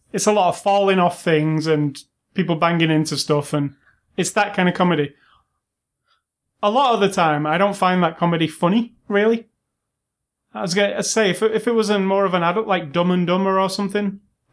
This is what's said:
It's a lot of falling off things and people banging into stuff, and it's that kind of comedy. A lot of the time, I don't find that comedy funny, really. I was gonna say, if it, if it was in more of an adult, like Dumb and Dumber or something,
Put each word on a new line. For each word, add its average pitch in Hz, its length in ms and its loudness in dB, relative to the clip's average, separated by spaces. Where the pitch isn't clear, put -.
It's 196 140 -4
a 214 80 4
lot 190 160 2
of 151 100 -4
falling 196 380 2
off 175 260 0
things 156 440 0
and 151 280 0
people 170 220 -2
banging 165 340 0
into 156 280 0
stuff, 147 360 -2
and 143 220 -4
it's 190 140 -4
that 202 240 -2
kind 180 120 2
of 175 60 0
comedy. 165 400 0
A 208 80 2
lot 254 240 2
of 208 40 -4
the 196 100 2
time, 156 360 0
I 156 120 0
don't 196 180 0
find 185 260 0
that 165 160 0
comedy 165 300 0
funny, 196 480 -2
really. 220 400 0
I - 80 -8
was 185 120 -4
gonna 202 300 0
say, 214 260 0
if 180 140 -2
it, 220 100 0
if 220 140 -2
it 240 80 0
was 214 140 0
in 202 160 0
more 196 200 2
of 180 80 0
an 180 100 0
adult, 180 240 -2
like 175 240 -2
Dumb 175 200 0
and 180 160 0
Dumber 190 320 0
or 190 100 0
something, 202 520 -4